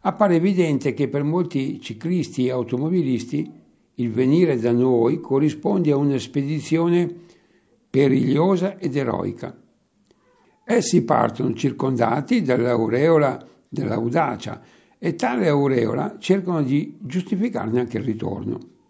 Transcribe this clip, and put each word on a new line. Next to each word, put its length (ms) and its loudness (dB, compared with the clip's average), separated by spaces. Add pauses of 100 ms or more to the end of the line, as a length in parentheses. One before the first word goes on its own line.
appare 360 2
evidente 580 2
che 140 0
per 160 -2
molti 560 -2
ciclisti 640 -4
e 60 0
automobilisti 1000 -2 (420)
il 180 -2
venire 480 4
da 100 2
noi 500 4
corrisponde 720 0
a 60 4
una 220 2
spedizione 920 0 (800)
perigliosa 880 2
ed 160 -6
eroica. 680 -4 (1040)
Essi 380 2
partono 520 0
circondati 880 0
dall'aureola 1000 2 (240)
dell'audacia 920 -4 (340)
e 200 -4
tale 320 0
aureola 720 0
cercano 420 0
di 380 -2
giustificarne 800 -2
anche 180 -4
il 60 -6
ritorno. 540 -4 (320)